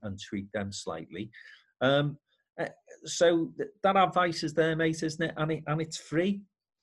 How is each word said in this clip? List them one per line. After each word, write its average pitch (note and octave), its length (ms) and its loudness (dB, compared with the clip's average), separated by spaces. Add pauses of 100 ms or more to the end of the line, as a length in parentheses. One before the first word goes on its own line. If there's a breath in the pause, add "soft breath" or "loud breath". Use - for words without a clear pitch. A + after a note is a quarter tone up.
and G2 180 -8
tweak G2+ 300 -8
them G2+ 200 -6
slightly. F2+ 580 -10 (520 loud breath)
Um, C#3+ 360 2 (420)
eh, E3+ 100 -4 (360)
so E3+ 520 2
th-, - 120 -6 (140)
that F#3+ 140 4
advice F3+ 460 2
is D3+ 100 -4
there, D#3+ 220 2
mate, D#3+ 280 0
isn't D#3+ 180 -4
it? D#3+ 160 -2
And D#3 140 0
it, D3+ 160 -4
and D#3 140 0
it's D#3+ 160 -8
free. G3 440 -2 (420)